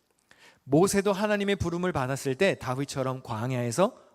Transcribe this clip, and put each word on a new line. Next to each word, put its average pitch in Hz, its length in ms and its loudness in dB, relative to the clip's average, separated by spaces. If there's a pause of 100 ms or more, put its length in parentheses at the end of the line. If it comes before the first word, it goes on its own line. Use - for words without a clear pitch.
(640)
모세도 190 480 4
하나님의 202 460 0
부름을 175 340 -2
받았을 135 440 -2
때 180 200 4
다윗처럼 131 680 -4
광야에서 123 920 -2